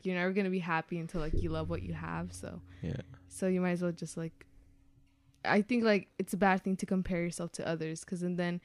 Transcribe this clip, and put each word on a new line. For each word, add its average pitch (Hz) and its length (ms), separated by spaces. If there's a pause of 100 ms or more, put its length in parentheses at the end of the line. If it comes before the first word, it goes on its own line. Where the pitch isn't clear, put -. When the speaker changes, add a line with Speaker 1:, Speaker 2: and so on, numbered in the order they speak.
Speaker 1:
"You're 185 140
never 180 160
gonna 190 180
be 190 80
happy 170 400
until, 165 220
like, 151 140
you 165 160
love 160 200
what 165 120
you 170 120
have." 165 380
So - 280 (220)
Speaker 2:
Yeah. 87 140 (320)
Speaker 1:
so - 180
you 185 140
might 180 120
as 175 100
well 175 100
just, 170 240
like, 165 300 (1000)
I 202 180
think, 240 220
like, 208 240 (100)
it's - 140
a 202 40
bad 190 280
thing 190 120
to - 100
compare 185 360
yourself 170 300
to - 160
others, 160 360
'cause 175 180
and 180 160
then 175 260